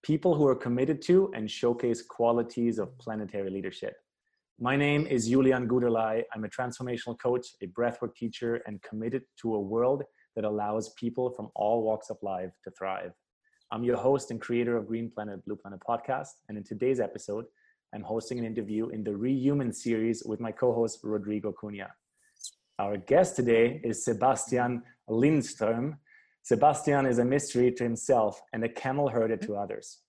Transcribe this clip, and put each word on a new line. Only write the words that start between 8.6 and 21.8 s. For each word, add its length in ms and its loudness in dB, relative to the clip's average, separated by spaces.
and 160 -10
committed 420 -6
to 140 -2
a 40 0
world 440 0
that 80 -4
allows 480 -4
people 380 -4
from 220 -12
all 300 0
walks 260 -2
of 120 -8
life 300 -6
to 80 -14
thrive. 400 -6
I'm 120 -6
your 140 2
host 340 0
and 80 -6
creator 380 0
of 100 -4
Green 260 -4
Planet, 300 -8
Blue 140 -8
Planet 280 -14
podcast, 440 -4
and 100 -10
in 60 -10
today's 380 0
episode, 420 -6
I'm 60 -8
hosting 380 -6
an 60 -4
interview 440 -4
in 140 -8
the 80 -4
Rehuman 600 0
series 520 0
with 160 -4
my 120 -6
co-host, 520 0
Rodrigo 500 -4
Cunha. 360 -12